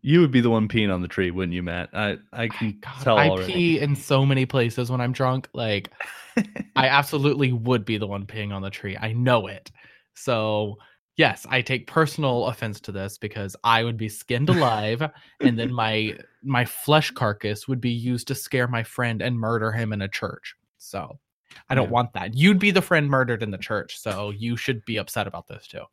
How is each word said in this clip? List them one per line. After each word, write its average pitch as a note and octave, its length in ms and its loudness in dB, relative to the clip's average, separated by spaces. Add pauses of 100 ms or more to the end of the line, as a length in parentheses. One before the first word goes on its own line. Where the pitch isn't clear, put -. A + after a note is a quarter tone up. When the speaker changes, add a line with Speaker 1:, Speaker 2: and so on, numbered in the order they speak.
Speaker 1:
You D#3 180 6
would D#3 80 6
be B2+ 120 4
the A#2+ 100 4
one A2 160 4
peeing G#2 260 0
on F2+ 80 -2
the F2+ 60 -6
tree, F2+ 240 -2
wouldn't F2+ 240 -4
you, F2+ 80 -4
Matt? F2 280 -6
I, G2+ 260 -4 (160)
I A#2+ 100 -6
Speaker 2:
I, A#2 60 -4
Speaker 1:
can G#2+ 300 -6
Speaker 2:
God, - 220 -14
Speaker 1:
tell A2+ 160 4
Speaker 2:
I C#3+ 120 6
Speaker 1:
already. - 220 -2
Speaker 2:
pee F3 280 2
in C#3+ 160 0
so C3+ 320 2
many C3+ 180 2
places A#2+ 460 0
when B2+ 100 -2
I'm B2 100 -2
drunk. B2+ 420 -2
Like, G#2+ 360 -2 (460)
Speaker 1:
<laughs> - 400 -4
Speaker 2:
I C3 120 4
absolutely C#3 640 2
would A#2+ 320 0
be A2 140 -2
the G#2 80 -4
one G2 220 -6
peeing G#2 260 -8
on G2 80 -6
the F#2+ 80 -6
tree. F#2+ 260 -10
I A2 180 -4
know A#2+ 340 4
it. - 240 -16 (420)
So, G#2+ 640 -2 (380)
yes, C#3 320 2
I C3 140 2
take B2+ 240 -2
personal C#3 640 0
offense A2+ 340 -6
to - 100 -12
this G2 280 -8
because G2+ 440 -8
I A2+ 200 6
would A#2 140 -2
be A2 120 -4
skinned B2 400 -2
Speaker 1:
<laughs> - 0 -
Speaker 2:
alive, A#2 520 2 (380)
and A#2+ 200 2
then A#2+ 120 -2
my, A2 460 0 (240)
my B2 240 2
flesh - 460 2
carcass G#2+ 560 -2
would C3 120 -2
be A#2+ 120 0
used A#2+ 380 -4
to C3+ 60 -4
scare B2+ 320 -2
my A#2+ 160 -2
friend A#2 380 -2
and A#2+ 180 -2
murder A2 320 0
him A2 220 -2
in G2+ 80 -4
a G2 80 -4
church. - 460 -10 (240)
So, - 400 -12 (500)
I C3+ 60 0
don't C3 100 4
Speaker 1:
Yeah. F#2 60 -4
Speaker 2:
want A#2 220 2
that. G2 200 -6
You'd F3 240 6
be G3+ 140 4
the F#3 100 4
friend D3+ 260 2
murdered B2 360 2
in G#2+ 80 -4
the F#2+ 80 -8
church, - 400 -6
so G#2 320 -6
you A#2 260 -4
should A#2 280 -4
be A2 120 -4
upset G2+ 300 -4
about F2 200 -14
this - 200 -18
too. - 260 -14